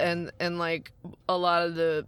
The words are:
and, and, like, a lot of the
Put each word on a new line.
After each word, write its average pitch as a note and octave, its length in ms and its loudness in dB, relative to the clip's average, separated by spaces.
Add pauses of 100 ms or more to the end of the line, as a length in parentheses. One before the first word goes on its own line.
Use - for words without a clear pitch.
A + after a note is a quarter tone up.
and, E3+ 300 0 (100)
and, F3 180 -2
like, E3 320 -4 (380)
a F#3 80 2
lot F3 280 4
of E3+ 100 -4
the D#3+ 320 0